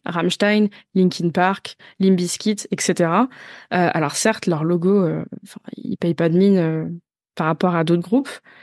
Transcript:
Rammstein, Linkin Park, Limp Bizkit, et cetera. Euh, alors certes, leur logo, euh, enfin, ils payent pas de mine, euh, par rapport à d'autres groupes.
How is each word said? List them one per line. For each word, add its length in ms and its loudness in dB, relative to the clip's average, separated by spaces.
Rammstein, 640 0
Linkin 360 2
Park, 480 -2
Limp 160 4
Bizkit, 540 -4
et 100 -6
cetera. 480 2
Euh, 180 2
alors 240 -2
certes, 300 -2
leur 180 0
logo, 380 2
euh, 240 -2
enfin, 180 -20
ils 220 -10
payent 160 -2
pas 160 0
de 80 2
mine, 200 6
euh, 280 -2
par 80 -2
rapport 280 0
à 120 0
d'autres 180 0
groupes. 260 -2